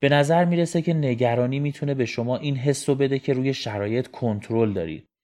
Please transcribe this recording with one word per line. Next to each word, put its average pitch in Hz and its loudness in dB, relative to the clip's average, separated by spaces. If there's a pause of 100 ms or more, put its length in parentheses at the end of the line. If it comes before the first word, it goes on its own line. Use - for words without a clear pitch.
به 139 4
نظر 147 4
می‌رسه 170 0
که 170 0
نگرانی 123 0
می‌تونه 143 -2
به 127 0
شما 120 -4
این 143 -4
حس 135 0
رو 139 4
بده 135 0
که 143 -2
روی 131 0
شرایط 107 -4
کنترل 113 -2
دارید. 82 -6 (180)